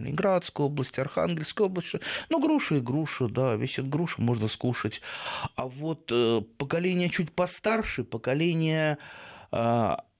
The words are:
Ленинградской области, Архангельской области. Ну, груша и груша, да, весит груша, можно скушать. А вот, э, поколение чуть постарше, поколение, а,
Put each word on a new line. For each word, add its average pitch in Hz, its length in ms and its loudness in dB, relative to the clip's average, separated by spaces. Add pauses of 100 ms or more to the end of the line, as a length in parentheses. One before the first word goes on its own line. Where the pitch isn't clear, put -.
Ленинградской 156 600 0
области, 139 340 -2
Архангельской 165 680 0
области. 185 320 -4 (300)
Ну, 330 100 2
груша 285 360 2
и 143 40 4
груша, 131 480 0
да, 120 280 2
весит 123 340 -2
груша, 165 320 -2
можно 117 260 2
скушать. - 540 -2 (540)
А 127 120 -4
вот, 147 440 -6
э, 117 300 4 (160)
поколение 175 520 2
чуть 160 220 -2
постарше, 208 720 0
поколение, 156 960 2 (520)
а, 117 520 2 (160)